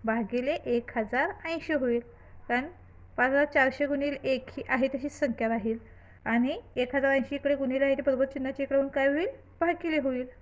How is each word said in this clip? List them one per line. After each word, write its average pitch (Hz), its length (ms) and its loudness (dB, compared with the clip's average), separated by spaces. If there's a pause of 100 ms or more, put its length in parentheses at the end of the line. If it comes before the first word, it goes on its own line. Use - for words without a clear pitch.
भागिले 233 500 0 (140)
एक 233 300 0
हजार 247 340 0 (140)
ऐंशी 330 280 -4
होईल. 247 260 2 (480)
कारण 254 200 0 (500)
पाच 247 120 4
हजार 285 160 4
चारशे 285 400 2
गुणिले 285 400 -2
एक 254 240 -2
ही - 180 -10
आहे 262 200 2
तशीच 269 240 -4
संख्या 226 380 -2
राहील 226 280 -2 (480)
आणि 240 320 2 (180)
एक 254 200 -2
हजार 269 160 4
ऐंशी 269 240 2
इकडे 285 200 2
गुणिले 269 300 0
आहे, 269 100 4
ते 277 60 -6
बरोबर 269 240 2
चिन्हाच्या 269 380 -4
इकडे 269 120 -2
होऊन 277 120 4
काय 277 200 0
होईल? 302 200 2 (320)
भागिले 339 400 0
होईल. 254 260 -2 (160)